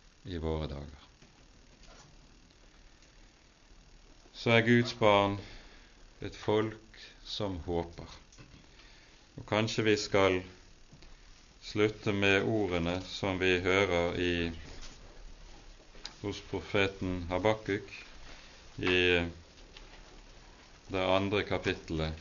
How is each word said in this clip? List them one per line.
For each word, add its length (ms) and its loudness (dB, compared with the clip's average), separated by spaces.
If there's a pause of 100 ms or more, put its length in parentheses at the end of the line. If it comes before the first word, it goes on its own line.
(300)
i 100 -6
våre 320 -4
dager. 300 -14 (3250)
Så 180 2
er 80 8
Guds 380 4
barn 340 6 (880)
et 160 -12
folk 640 -2 (240)
som 400 -6
håper. 420 -4 (1300)
Og 140 -14
kanskje 400 0
vi 100 6
skal 400 4 (1300)
slutte 480 0
med 320 4
ordene 540 0 (100)
som 320 -2
vi 140 4 (100)
hører 560 2
i, 120 2 (1900)
hos 180 -6 (120)
profeten 720 0 (100)
Habakkuk 560 0 (880)
i 220 2 (1900)
det 140 0
andre 420 2
kapittelet, 720 -2